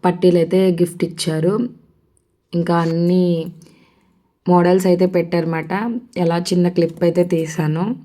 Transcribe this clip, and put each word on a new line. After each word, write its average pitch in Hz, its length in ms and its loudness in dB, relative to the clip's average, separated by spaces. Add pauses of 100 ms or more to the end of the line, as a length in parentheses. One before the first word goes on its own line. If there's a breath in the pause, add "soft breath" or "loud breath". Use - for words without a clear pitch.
పట్టీలు 175 380 2
అయితే 175 180 0 (140)
గిఫ్ట్ 175 300 -2
ఇచ్చారు. 160 500 -2 (1000)
ఇంకా 170 240 0
అన్ని 170 480 2 (1200 soft breath)
మోడల్స్ 180 420 4
అయితే 180 200 4
పెట్టారన్నమాట. 165 680 -2 (440)
ఎలా 170 240 0
చిన్న 180 280 0
క్లిప్ 170 340 -2
అయితే 175 200 2
తీశాను. 160 600 -2 (200)